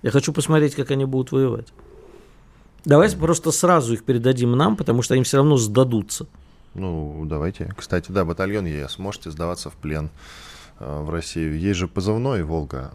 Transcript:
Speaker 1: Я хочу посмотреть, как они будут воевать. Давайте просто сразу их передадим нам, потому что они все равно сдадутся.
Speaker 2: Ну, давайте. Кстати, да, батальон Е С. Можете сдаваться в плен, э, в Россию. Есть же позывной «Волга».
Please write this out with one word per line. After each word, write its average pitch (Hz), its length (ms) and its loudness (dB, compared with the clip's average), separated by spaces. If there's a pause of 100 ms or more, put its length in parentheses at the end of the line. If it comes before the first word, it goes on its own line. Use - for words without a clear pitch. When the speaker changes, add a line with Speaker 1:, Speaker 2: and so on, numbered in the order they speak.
Speaker 1:
Я - 80 0
хочу 139 240 2
посмотреть, 151 400 4
как 135 160 -4
они 135 160 0
будут 131 280 -2
воевать. 123 340 0 (1160)
Давайте 160 340 6
просто 160 340 0
сразу 151 420 4
их 107 100 -4
передадим 120 540 2
нам, 190 180 2
потому 120 280 0
что - 100 0
они 131 100 2
все 139 140 2
равно 143 200 6
сдадутся. 113 680 0 (480)
Speaker 2:
Ну, 78 520 -6
давайте. 82 520 -4
Кстати, - 340 -4
да, 95 140 0
батальон 95 400 -2
Е 73 220 -6
С. - 100 -12
Можете 98 320 -10
сдаваться 85 400 -6
в - 60 -16
плен, 76 340 -6 (720)
э, 73 240 -8
в 76 60 -8
Россию. 80 500 -4
Есть 95 200 0
же 90 80 -2
позывной 107 560 -2
«Волга». 71 520 -6